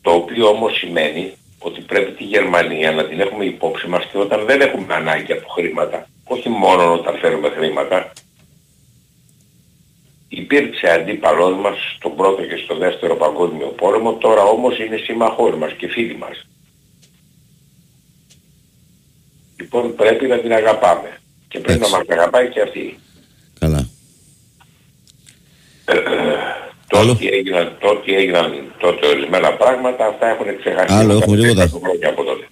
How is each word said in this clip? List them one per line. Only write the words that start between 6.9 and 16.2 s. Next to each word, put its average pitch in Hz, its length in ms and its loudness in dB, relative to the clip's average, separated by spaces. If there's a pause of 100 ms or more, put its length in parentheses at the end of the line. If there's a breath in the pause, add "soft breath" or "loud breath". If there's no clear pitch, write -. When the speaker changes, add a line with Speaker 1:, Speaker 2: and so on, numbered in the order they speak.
Speaker 1:
όταν 82 280 -2
θέλουμε 80 280 0
χρήματα. 78 640 -2 (2250)
Υπήρξε - 640 -2
αντίπαλός 85 720 2
μας 101 160 -2 (180)
στον - 200 -8
Πρώτο 95 280 2
και 82 200 -8
στο 85 140 -6
Δεύτερο 85 380 -2
Παγκόσμιο 80 520 -2
Πόλεμο, 110 460 0
τώρα 110 300 4
όμως 113 360 2
είναι 110 180 -6
σύμμαχός 113 600 0
μας 78 160 -4
και - 140 -10
φίλοι 113 300 -6
μας. - 280 -14 (3250)